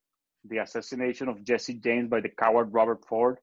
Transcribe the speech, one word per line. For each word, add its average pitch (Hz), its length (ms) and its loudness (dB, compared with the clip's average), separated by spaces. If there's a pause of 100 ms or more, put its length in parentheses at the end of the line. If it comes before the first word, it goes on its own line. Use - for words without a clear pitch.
(460)
The 110 140 -4
Assassination 123 720 -4
of 104 120 -8
Jesse 120 400 -2
James 120 280 2
by 117 100 2
the 104 140 -8
Coward 113 360 2
Robert 113 360 2
Ford, 120 360 0